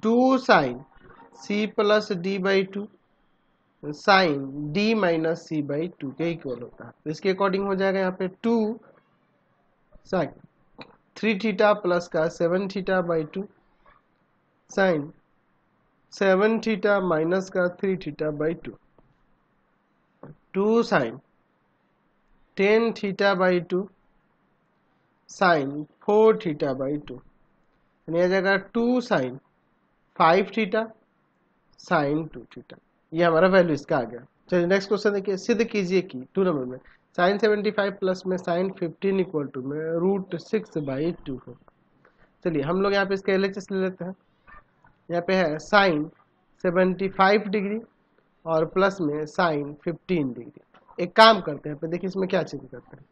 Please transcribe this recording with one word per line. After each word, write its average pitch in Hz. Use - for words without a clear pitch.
two 247
sin 151
C 208
plus 208
D 196
by 196
two 202
sin 147
D 208
minus 165
C 151
by 147
two 135
के 165
equal 131
होता 113
है। 117
तो -
इसके 190
according 196
हो 196
जाएगा 190
यहाँ 185
पे 185
two 233
sin 175
थ्री 208
theta 208
plus 175
का 160
seven 180
theta 185
by 165
two 196
sin 185
सेवन 202
theta 208
minus 180
का 180
थ्री 190
theta 151
by 151
टू, 117
टू 220
sin 139
टेन 220
theta 202
by 180
टू 185
sin 151
फ़ोर 214
theta 147
by 135
टू, 123
यानी 165
आ 180
जाएगा 190
टू 240
sin 139
फ़ाइव 180
theta 220
sin 156
टू 117
theta। -
ये 165
हमारा 170
value 175
इसका 143
आ 123
गया। 120
चलिए 175
next 190
question 202
देखिए, 196
सिद्ध 220
कीजिए 190
कि 131
two 190
number 151
में 127
sin 185
seventy 214
five 196
plus 185
में 185
sin 180
fifteen 185
equal 147
to 131
में 143
root 190
six 180
by 135
two 131
हो। 120
चलिए 156
हम 180
लोग 196
यहाँ 196
पे 196
इसका 190
एलएचएस 190
ले 190
लेते 185
हैं। 190
यहाँ 170
पे 190
है 160
sin 180
सेवेंटी 185
फ़ाइव 196
डिग्री 208
और 160
प्लस 190
में 151
sin 151
फिफ़्टीन 160
डिग्री। -
एक 180
काम 220
करते 147
हैं, 147
पे 165
देखिए 175
इसमें 190
क्या 185
चेंज 143
करते -
हैं। -